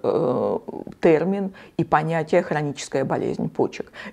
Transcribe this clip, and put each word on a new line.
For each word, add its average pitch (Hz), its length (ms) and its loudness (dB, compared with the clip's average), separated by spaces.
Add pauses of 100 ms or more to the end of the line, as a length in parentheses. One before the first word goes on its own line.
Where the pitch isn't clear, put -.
э, 107 580 0 (420)
термин 190 500 4 (240)
и 165 80 0
понятие 160 580 2
«хроническая 147 640 -2
болезнь - 460 -2
почек»? - 420 -4 (220)